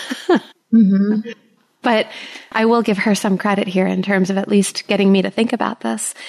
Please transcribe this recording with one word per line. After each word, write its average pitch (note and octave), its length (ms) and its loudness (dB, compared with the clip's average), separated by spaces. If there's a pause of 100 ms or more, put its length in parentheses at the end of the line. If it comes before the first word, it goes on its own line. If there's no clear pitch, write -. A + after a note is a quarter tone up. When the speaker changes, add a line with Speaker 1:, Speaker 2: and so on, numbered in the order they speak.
(280)
Speaker 1:
<laughs> E4 140 2 (320)
Speaker 2:
Mm-hmm. G#3+ 580 2 (500)
Speaker 1:
But A3+ 260 0 (440)
I A3 140 0
will A#3 160 4
give G#3+ 160 0
her G3+ 180 0
some F#3+ 220 0
credit G3+ 320 -2
here F#3 180 0
in F#3 140 -2
terms F#3+ 280 0
of F#3+ 80 -4
at G3 120 -4
least G3+ 380 0
getting G3 220 2
me G3 120 4
to F#3+ 80 -4
think A3+ 240 -2
about - 260 -4
this. A3+ 340 -6 (160)